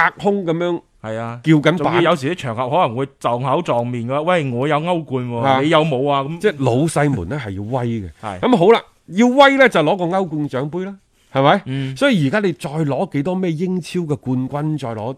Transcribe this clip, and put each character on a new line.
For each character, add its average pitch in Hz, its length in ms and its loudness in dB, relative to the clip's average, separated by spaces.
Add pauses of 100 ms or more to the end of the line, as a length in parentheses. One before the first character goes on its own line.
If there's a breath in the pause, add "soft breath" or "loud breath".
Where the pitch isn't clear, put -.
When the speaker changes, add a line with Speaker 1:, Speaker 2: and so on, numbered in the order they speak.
(180)
Speaker 1:
空 202 280 -2
噉 165 100 0
樣 175 260 -4 (200)
Speaker 2:
係 110 160 -8
啊。 117 260 -8
Speaker 1:
叫 156 120 4
緊 151 80 4
板。 151 140 2
Speaker 2:
仲 135 180 -2
要 - 60 2
有 160 140 4
時 135 160 -4
啲 180 40 -4
場 123 200 -8
合 123 140 -4
可 160 180 2
能 113 80 -4
會 135 120 -4 (120)
撞 123 240 -2
口 139 180 0
撞 120 240 0
面 120 220 -4
嘅 123 60 -4
話， 147 100 -2
「喂， 165 280 0
我 120 140 -2
有 151 120 0
歐 165 260 -2
冠 127 260 -4
喎， 120 140 -6
Speaker 1:
啊。 135 160 4
Speaker 2:
你 143 100 0
有 156 140 4
冇 143 260 0
啊？」 139 140 0
噉 160 160 -8
Speaker 1:
即 208 80 2
係 185 160 0
老 123 100 4 (120)
細 147 240 2
們 98 180 -2
呢， 135 160 -6
係 107 80 -10
要 95 120 -8
威 123 240 -4
嘅。 110 280 -6
Speaker 2:
<laughs> - 80 -20
係。 98 160 -8
Speaker 1:
噉 247 180 2
好 175 140 6
啦， 226 100 4 (260)
要 202 200 2
威 277 300 6
呢， 269 100 8
就 196 140 2
攞 156 160 2
個 180 80 -2
歐 190 220 0
冠 147 220 -4
獎 135 200 -4
杯 180 160 -6
啦， 196 100 -12 (380)
係 135 100 2
咪？ 165 220 4
Speaker 2:
嗯。 135 320 -6
Speaker 1:
所 277 120 4
以 170 180 2
而 131 40 -2
家 208 80 0
你 196 140 0
再 - 160 -10
攞 147 420 -2
幾 143 120 -2
多 180 120 -2
咩 185 160 -2
英 180 300 -2
超 180 200 -6
嘅 147 160 -2
冠 127 320 -2
軍， 147 300 -4
再 117 160 -6
攞 110 220 -8